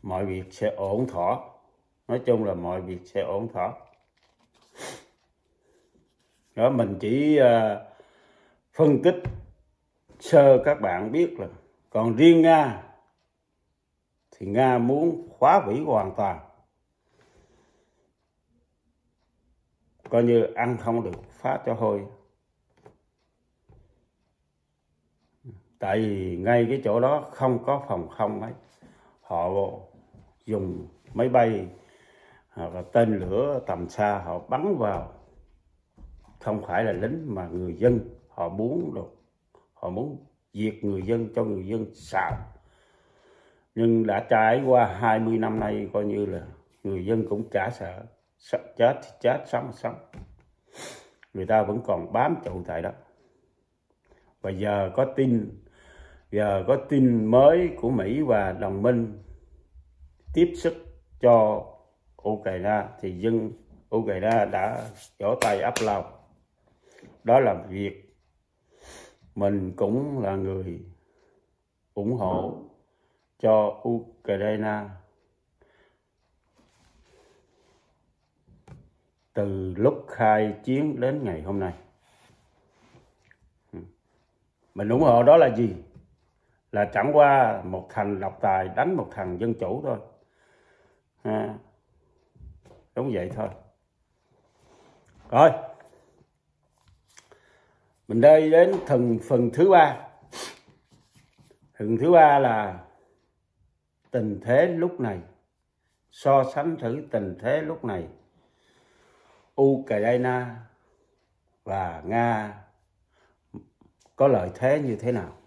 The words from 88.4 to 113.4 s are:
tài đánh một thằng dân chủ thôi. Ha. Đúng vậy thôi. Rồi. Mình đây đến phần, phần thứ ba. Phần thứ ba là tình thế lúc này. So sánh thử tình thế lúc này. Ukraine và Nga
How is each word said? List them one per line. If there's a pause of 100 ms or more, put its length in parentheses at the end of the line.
tài
đánh
một
thằng
dân
chủ
thôi. (1300)
Ha. (1400)
Đúng
vậy
thôi. (1800)
Rồi. (2500)
Mình
đây
đến (120)
phần,
phần
thứ
ba. (1700)
Phần
thứ
ba
là (1300)
tình
thế
lúc
này. (920)
So
sánh
thử
tình
thế
lúc
này. (1500)
Ukraine (1200)
và
Nga (1500)